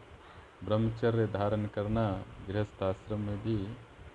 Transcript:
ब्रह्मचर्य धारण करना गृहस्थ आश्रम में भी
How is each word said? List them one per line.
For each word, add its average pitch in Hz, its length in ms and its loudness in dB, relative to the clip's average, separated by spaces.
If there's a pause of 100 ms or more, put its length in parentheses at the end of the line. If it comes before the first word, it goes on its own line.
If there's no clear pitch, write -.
(640)
ब्रह्मचर्य 113 640 4
धारण 104 380 2
करना 107 360 0 (440)
गृहस्थ 101 360 -2
आश्रम 98 380 -2
में 101 180 -2
भी 113 160 0 (600)